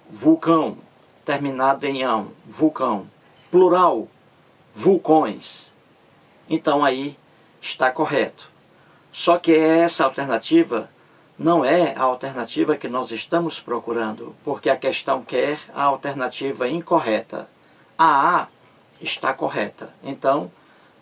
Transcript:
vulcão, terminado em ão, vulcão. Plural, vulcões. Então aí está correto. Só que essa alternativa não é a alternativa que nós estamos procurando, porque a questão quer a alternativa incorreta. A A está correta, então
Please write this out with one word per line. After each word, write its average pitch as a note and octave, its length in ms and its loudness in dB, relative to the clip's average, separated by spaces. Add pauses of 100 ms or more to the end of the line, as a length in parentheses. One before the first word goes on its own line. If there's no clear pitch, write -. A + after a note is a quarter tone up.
(100)
vulcão, D#3+ 640 2 (480)
terminado C3+ 640 0
em C3+ 160 -4
ão, A2+ 300 -2 (120)
vulcão. B2 600 -2 (460)
Plural, E3+ 560 4 (680)
vulcões. - 1000 0 (800)
Então D3+ 320 0
aí C#3 320 0 (460)
está - 300 -2
correto. C#3 600 -4 (640)
Só - 240 2
que E3 180 4
essa D#3+ 500 4
alternativa C3 840 0 (500)
não D#3+ 240 2
é D#3 320 2
a C3 100 -2
alternativa C3 680 -2
que - 140 -8
nós A#2+ 220 -6
estamos D#3 500 -4
procurando, A#2 840 -6
porque - 280 -4
a C3 60 2
questão C3 460 -4
quer C3+ 360 -2 (160)
a C#3 100 -2
alternativa C3+ 840 -4
incorreta. C3 840 -2 (500)
A D#3+ 420 4
A - 80 -8 (500)
está - 360 -6
correta, - 580 -6 (100)
então C#3 480 -2 (520)